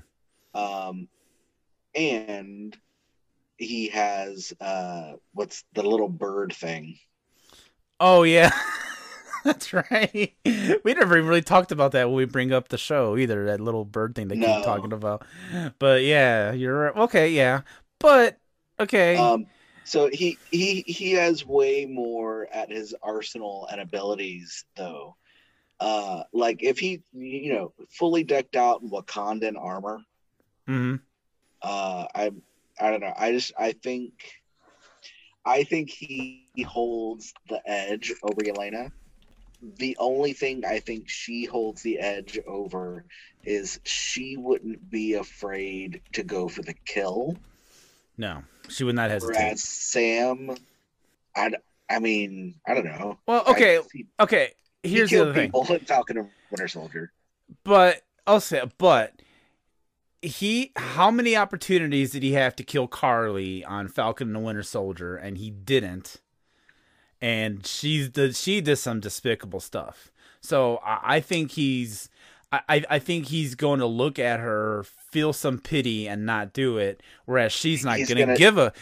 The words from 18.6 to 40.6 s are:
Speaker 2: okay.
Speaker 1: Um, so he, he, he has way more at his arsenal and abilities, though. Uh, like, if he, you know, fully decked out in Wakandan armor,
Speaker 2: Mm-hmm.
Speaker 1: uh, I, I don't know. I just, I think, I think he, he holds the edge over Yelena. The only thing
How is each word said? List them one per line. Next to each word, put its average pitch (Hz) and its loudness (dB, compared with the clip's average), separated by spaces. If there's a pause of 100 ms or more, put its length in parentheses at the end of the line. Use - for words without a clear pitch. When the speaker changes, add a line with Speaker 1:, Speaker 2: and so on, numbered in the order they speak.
Speaker 2:
okay. 190 4
Speaker 1:
Um, - 4 (380)
so 147 4
he, 170 -2 (140)
he, 190 0
he 185 -4
has 170 2
way 139 2
more 113 -6
at - -6
his 107 -10
arsenal 104 -8
and 101 -10
abilities, 98 -8 (120)
though. 90 -12 (640)
Uh, 101 -4 (100)
like, 117 0
if 127 0
he, 185 -6 (100)
you 131 -10
know, 95 -4 (180)
fully 170 0
decked 135 -2
out 120 2
in 117 -12
Wakandan 107 -6
armor, 98 -8 (720)
Speaker 2:
Mm-hmm. 127 -2 (680)
Speaker 1:
uh, 95 -6
I, 104 -2 (500)
I 107 2
don't 107 -2
know. 95 -6
I 113 0
just, 123 -2
I 110 0
think, 123 -10 (1300)
I 139 2
think 151 -4
he, 131 -14
he 131 -8
holds 113 -6 (140)
the 110 -8
edge 104 -6 (100)
over 104 -4
Yelena. 104 -6 (840)
The 131 -4
only 135 2
thing 131 -4